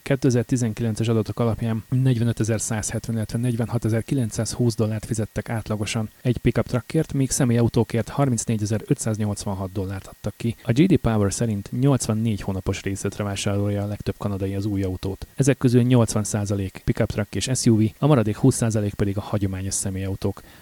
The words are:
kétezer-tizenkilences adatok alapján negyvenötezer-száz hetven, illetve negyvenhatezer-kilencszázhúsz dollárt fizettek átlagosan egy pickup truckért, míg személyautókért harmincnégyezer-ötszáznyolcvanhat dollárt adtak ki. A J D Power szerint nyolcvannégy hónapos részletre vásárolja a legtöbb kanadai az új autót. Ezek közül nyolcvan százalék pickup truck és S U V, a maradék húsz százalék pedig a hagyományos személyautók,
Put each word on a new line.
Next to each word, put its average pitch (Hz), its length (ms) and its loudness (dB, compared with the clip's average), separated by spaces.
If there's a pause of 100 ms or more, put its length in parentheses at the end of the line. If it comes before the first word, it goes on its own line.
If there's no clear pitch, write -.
kétezer-tizenkilences 117 1080 0
adatok 113 320 0
alapján 113 480 0
negyvenötezer-száz 117 1040 0
hetven, 113 240 -4
illetve 110 240 -2
negyvenhatezer-kilencszázhúsz 117 1400 0
dollárt 107 300 -2
fizettek 107 440 -4
átlagosan 107 600 -4 (100)
egy 123 180 0
pickup 120 280 2
truckért, - 460 -2
míg 135 180 0
személyautókért 117 800 2
harmincnégyezer-ötszáznyolcvanhat 107 1600 -2
dollárt 95 340 -6
adtak - 300 -8
ki. 117 260 -2
A - 120 -2
J 143 100 6
D 185 120 6
Power 107 360 2
szerint 107 360 -2 (120)
nyolcvannégy 113 600 2
hónapos 95 420 -4
részletre 98 420 -4
vásárolja 101 580 -2
a 101 40 -4
legtöbb 104 320 -6
kanadai 98 360 -4
az 98 100 -4
új 101 180 -2
autót. 95 520 -4
Ezek 135 240 2
közül 123 240 6
nyolcvan 117 420 4
százalék 101 600 -2
pickup - 280 0
truck - 220 -4
és 101 200 -2
S - 120 0
U 113 100 6
V, 107 220 4
a 139 80 0
maradék 110 300 4
húsz 131 200 4
százalék 107 380 0
pedig 101 220 -2
a 107 40 -4
hagyományos 98 540 -4
személyautók, 95 680 -4 (200)